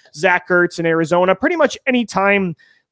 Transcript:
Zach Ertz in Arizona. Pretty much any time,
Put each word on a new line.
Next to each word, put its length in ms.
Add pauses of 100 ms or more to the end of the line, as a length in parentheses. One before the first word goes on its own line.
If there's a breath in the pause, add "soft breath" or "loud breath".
(140 soft breath)
Zach 340
Ertz 320
in 60
Arizona. 500
Pretty 220
much 280
any 200
time, 500 (360 soft breath)